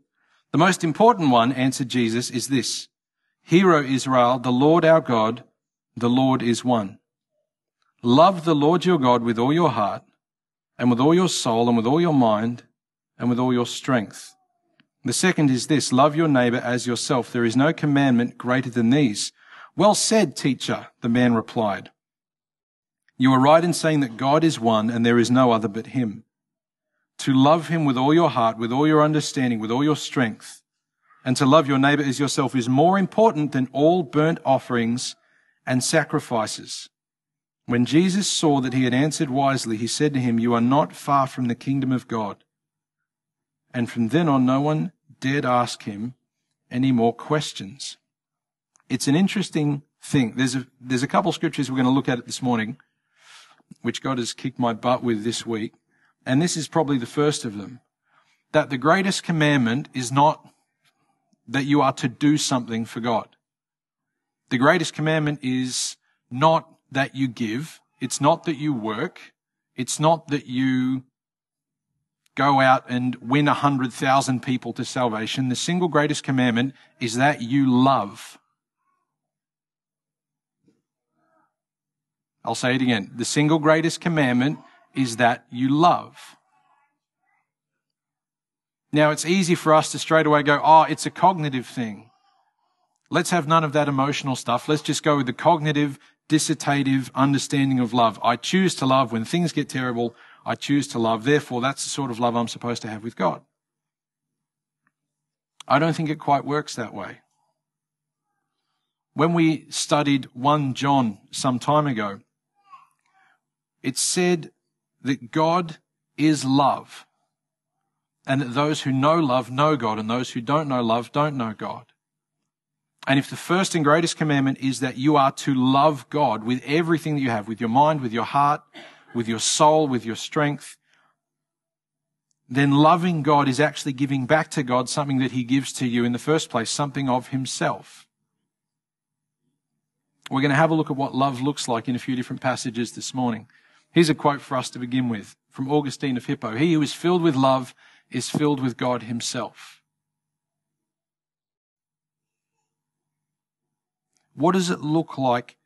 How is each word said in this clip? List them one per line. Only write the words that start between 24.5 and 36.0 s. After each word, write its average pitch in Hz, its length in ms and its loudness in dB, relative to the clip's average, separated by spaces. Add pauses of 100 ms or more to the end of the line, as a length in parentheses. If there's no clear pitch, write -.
one 113 300 2
and 117 140 -2
there 120 140 4
is 113 120 4
no 127 200 4
other 110 180 2
but 110 200 -10
him. 117 340 -6 (960)
To 139 120 0
love 143 360 4
him 160 180 0
with 127 100 0
all 135 160 2
your 165 160 4
heart, 113 300 0
with 113 120 -4
all 139 160 2
your 156 160 4
understanding, 143 560 0
with 107 120 -4
all 127 120 0
your 151 140 2
strength, - 640 -4 (640)
and 127 140 0
to 139 80 2
love 143 200 6
your 139 120 0
neighbor 143 240 2
as 135 180 -2
yourself 139 340 -2
is 120 140 -2
more 160 300 4
important 165 540 0
than 127 200 -2
all 160 300 2
burnt 151 420 0
offerings 123 720 -2 (480)
and 127 180 -2
sacrifices.' - 1080 -4 (720)